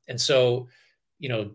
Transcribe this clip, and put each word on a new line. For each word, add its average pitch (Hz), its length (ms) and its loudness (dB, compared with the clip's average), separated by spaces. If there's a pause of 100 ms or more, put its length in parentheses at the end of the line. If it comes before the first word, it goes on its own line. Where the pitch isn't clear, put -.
and 123 120 -8
so, 127 460 2 (540)
you 139 80 -8
know, 107 260 -4